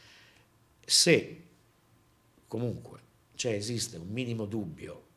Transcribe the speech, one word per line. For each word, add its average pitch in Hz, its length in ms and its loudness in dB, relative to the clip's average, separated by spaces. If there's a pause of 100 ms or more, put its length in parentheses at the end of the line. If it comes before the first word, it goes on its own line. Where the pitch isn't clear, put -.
(840)
Se - 580 4 (1040)
comunque 117 520 -6 (340)
c'è, 120 180 0
esiste 104 460 -2
un 85 100 -8
minimo 113 380 -4
dubbio 98 720 -8